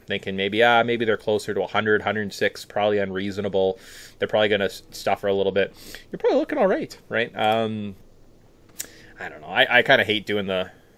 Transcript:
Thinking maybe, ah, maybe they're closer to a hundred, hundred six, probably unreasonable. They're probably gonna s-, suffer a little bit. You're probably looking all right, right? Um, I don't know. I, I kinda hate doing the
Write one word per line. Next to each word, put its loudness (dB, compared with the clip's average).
Thinking -6
maybe, 2
ah, 6
maybe 0
they're 0
closer -2
to -2
a -8
hundred, 0
hundred -4
six, -4
probably 0
unreasonable. -2
They're -4
probably 2
gonna 2
s-, -6
suffer -4
a 2
little 0
bit. 0
You're -12
probably 2
looking -4
all 2
right, -2
right? -2
Um, -2
I -12
don't -18
know. -18
I, 2
I 6
kinda 4
hate -2
doing -2
the -2